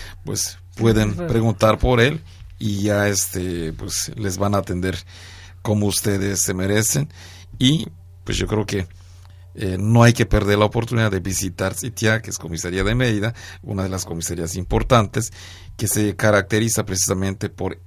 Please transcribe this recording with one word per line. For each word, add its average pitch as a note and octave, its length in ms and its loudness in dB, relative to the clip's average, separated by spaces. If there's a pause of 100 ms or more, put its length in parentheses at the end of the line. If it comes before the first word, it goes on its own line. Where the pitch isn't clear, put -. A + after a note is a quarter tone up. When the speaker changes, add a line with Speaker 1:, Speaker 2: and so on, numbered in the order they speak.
(260)
Speaker 1:
pues - 320 -6 (180)
pueden G#2+ 340 4
Speaker 2:
Sí, G#2 60 -4
claro. F3 140 -6
Speaker 1:
preguntar A2 480 4
por B2 240 2
él D3+ 200 2 (380)
y G2+ 220 -2
ya, G#2 260 2
este, F2+ 680 -4
pues - 420 -6
les G2 220 -4
van G2+ 180 0
a G2+ 40 4
atender F2+ 380 -4 (640)
como G#2 260 2
ustedes G2 540 0
se - 120 0
merecen. G#2 560 0 (480)
Y C#3+ 300 2 (360)
pues G#2 140 -4
yo F#2+ 100 -2
creo G#2+ 180 0
que, G2 200 -4 (680)
eh, F#2 240 -4
no A2+ 240 6
hay A#2+ 100 10
que A#2+ 120 2
perder G2+ 320 4
la G#2+ 80 6
oportunidad A2+ 460 0
de F#2+ 80 -2
visitar F#2 540 -4
Sitia, A2 480 0
que - 80 -14
es G2+ 80 -8
comisaría F2+ 460 -4
de G#2+ 120 2
Mérida, A#2 380 0 (280)
una G2 220 -4
de G2 60 -2
las F#2 160 -4
comisarías E2+ 500 -6
importantes, A2 760 2 (460)
que A2 100 -4
se G#2 280 0
caracteriza G#2+ 680 2
precisamente F#2+ 640 -2
por - 380 -8